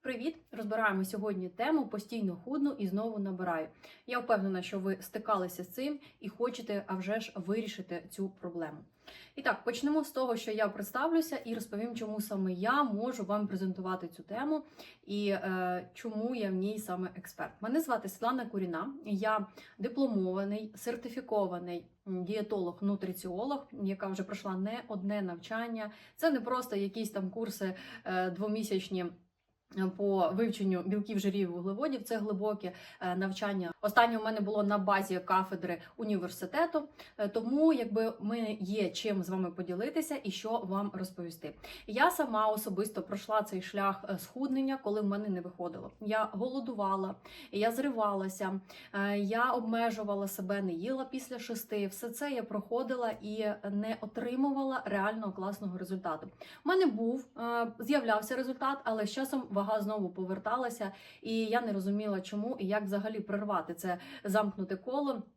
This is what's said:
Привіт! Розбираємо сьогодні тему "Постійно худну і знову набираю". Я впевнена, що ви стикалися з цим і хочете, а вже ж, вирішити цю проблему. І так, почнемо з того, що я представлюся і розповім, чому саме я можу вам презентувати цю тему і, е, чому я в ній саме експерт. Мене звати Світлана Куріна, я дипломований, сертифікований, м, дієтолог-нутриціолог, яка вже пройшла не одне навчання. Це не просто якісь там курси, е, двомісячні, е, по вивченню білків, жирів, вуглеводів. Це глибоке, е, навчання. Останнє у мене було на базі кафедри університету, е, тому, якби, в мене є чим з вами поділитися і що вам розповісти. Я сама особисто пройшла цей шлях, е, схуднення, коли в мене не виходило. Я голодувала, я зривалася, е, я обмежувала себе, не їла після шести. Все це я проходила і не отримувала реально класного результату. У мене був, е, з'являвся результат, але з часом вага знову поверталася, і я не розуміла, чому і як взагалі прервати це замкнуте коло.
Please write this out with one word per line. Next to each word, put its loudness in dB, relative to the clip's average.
Привіт! -4
Розбираємо 2
сьогодні -2
тему 2
"Постійно -2
худну 0
і -2
знову 0
набираю". 0
Я 0
впевнена, 4
що -4
ви 0
стикалися 0
з -8
цим -4
і -8
хочете, -2
а -2
вже -2
ж, -8
вирішити -4
цю -4
проблему. -6
І -10
так, 2
почнемо 2
з -8
того, 2
що -4
я 4
представлюся 2
і -4
розповім, -4
чому -4
саме 0
я 4
можу 0
вам 2
презентувати -2
цю -14
тему 0
і, 0
е, 0
чому -2
я 0
в 0
ній 0
саме -4
експерт. -10
Мене 2
звати 0
Світлана 0
Куріна, -2
я 2
дипломований, 0
сертифікований, -2
м, -2
дієтолог-нутриціолог, -2
яка -2
вже -2
пройшла -4
не -2
одне -2
навчання. -4
Це 4
не 2
просто 0
якісь 0
там -2
курси, -2
е, 0
двомісячні, 0
е, 2
по 4
вивченню 2
білків, 0
жирів, 2
вуглеводів. -2
Це 0
глибоке, 0
е, 0
навчання. 0
Останнє 8
у 0
мене 0
було 2
на 4
базі 4
кафедри 2
університету, 0
е, 2
тому, 6
якби, 2
в -6
мене 0
є 0
чим 0
з -4
вами 0
поділитися -2
і -2
що -6
вам 0
розповісти. -8
Я 6
сама 4
особисто 0
пройшла 0
цей -4
шлях, 0
е, 0
схуднення, 0
коли 0
в 0
мене 0
не 0
виходило. -8
Я 2
голодувала, 0
я 4
зривалася, 0
е, 2
я 4
обмежувала 2
себе, -2
не 0
їла -2
після -8
шести. -2
Все -6
це -4
я -2
проходила 0
і -2
не 0
отримувала 0
реально 0
класного -4
результату. -4
У 4
мене 8
був, 2
е, 2
з'являвся 4
результат, 0
але 2
з -2
часом 0
вага 2
знову 0
поверталася, -2
і 0
я 4
не -2
розуміла, 0
чому -4
і -2
як 2
взагалі -2
прервати -2
це -2
замкнуте 2
коло. -2